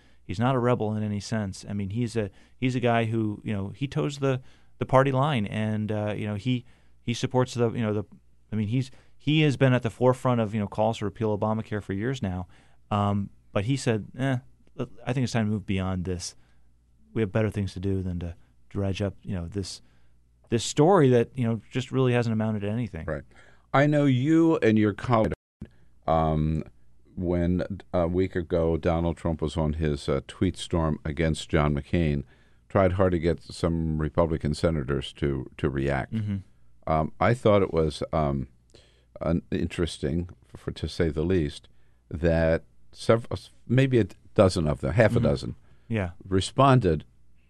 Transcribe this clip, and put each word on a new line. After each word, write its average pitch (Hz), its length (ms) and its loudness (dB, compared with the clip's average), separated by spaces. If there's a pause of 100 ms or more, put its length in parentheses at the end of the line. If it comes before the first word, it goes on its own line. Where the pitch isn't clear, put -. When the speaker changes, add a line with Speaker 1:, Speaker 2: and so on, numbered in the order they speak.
(240)
Speaker 1:
He's 92 160 -10
not 127 140 2
a 131 40 0
rebel 117 360 0
in 107 80 -4
any 104 180 -4
sense. 101 480 -6
I 110 60 -8
mean, 101 160 -4
he's 113 260 -4
a, 104 140 -2 (280)
he's 127 160 0
a 127 60 -2
guy 117 260 2
who, 110 380 -2
you 120 80 -6
know, 98 220 -6
he 135 120 -8
toes 147 320 -4
the, 135 220 0 (380)
the 123 80 -4
party 135 260 4
line, 131 340 0
and, 107 460 -4
uh, 104 240 -2
you 104 100 -6
know, 104 80 -4
he, 123 300 -2 (380)
he 120 120 -4
supports 127 400 -2
the, 117 160 0
you 110 120 -6
know, 107 120 -2
the, 104 100 -4 (480)
I 104 40 -4
mean, 107 120 -2
he's, 123 220 -2 (260)
he 156 260 2
has 147 140 4
been 131 160 4
at 123 100 2
the 110 80 -2
forefront 123 500 2
of, 107 140 -2
you 113 60 -2
know, 104 80 -2
calls 110 300 -2
to 110 60 -6
repeal 107 320 -2
Obamacare 107 460 -4
for - 100 -6
years 117 300 -4
now. 90 240 -4 (440)
Um, 101 400 0 (220)
but 101 120 -2
he 135 120 0
said, 110 300 -2 (120)
"Eh, 131 180 -2 (720)
I 131 60 -2
think 127 120 0
it's 110 80 -4
time 113 140 0
to 104 60 0
move 104 140 -4
beyond 92 380 -2
this. 87 300 -6 (800)
We - 100 -2
have 98 100 -2
better 110 180 2
things 98 240 -2
to 95 60 -10
do 95 220 0
than 90 180 -4
to 85 140 -8 (360)
dredge 98 320 -2
up, 98 200 -4
you - 120 -8
know, 87 120 -6
this, 95 360 -8 (680)
this 113 140 0
story 156 460 6
that, 117 240 6
you 127 120 -2
know, 113 140 0 (100)
just 131 220 -4
really 127 220 2
hasn't 117 180 0
amounted 110 300 -2
to 101 60 -4
anything." 104 380 -6
Speaker 2:
Right. 73 180 -6 (500)
I 139 120 6
know 147 200 4
you 160 520 4
and 110 200 4
your 107 160 4
colleague, 110 400 0 (720)
um, 78 580 2 (520)
when 87 460 0 (300)
a 87 140 2
week 90 300 0
ago 82 400 0
Donald 82 400 0
Trump 82 260 -4
was 78 140 -2
on 78 180 0
his, 76 340 -2
uh, 69 200 0
tweet - 280 -2
storm 80 480 -2
against 78 440 -2
John 73 260 2
McCain, 73 480 0 (460)
tried 95 240 4
hard 92 200 2
to 87 60 2
get 80 240 0
some 82 560 -2
Republican 78 560 0
senators 69 600 -2
to, 69 440 -4
to 76 100 0
react. 67 460 -2
Speaker 1:
Mm-hmm. 104 220 -4 (540)
Speaker 2:
Um, 78 300 0
I 117 140 2
thought 104 280 4
it - 120 -2
was, 78 280 0 (100)
um, 69 360 -2 (720)
an 80 300 0
interesting, 87 800 -4 (280)
for, - 140 -10
to 80 180 -6
say 85 220 0
the 76 140 -2
least, 85 440 -2 (420)
that 82 520 2 (300)
several, - 460 0 (280)
maybe 127 320 4
a 101 80 4 (280)
dozen 92 340 6
of 69 120 0
them, 65 140 -2
half 107 180 6
a - 40 0
Speaker 1:
Mm-hmm. 73 80 2
Speaker 2:
dozen, 64 320 -2 (320)
Speaker 1:
Yeah. 101 220 -2 (160)
Speaker 2:
responded 95 800 4 (460)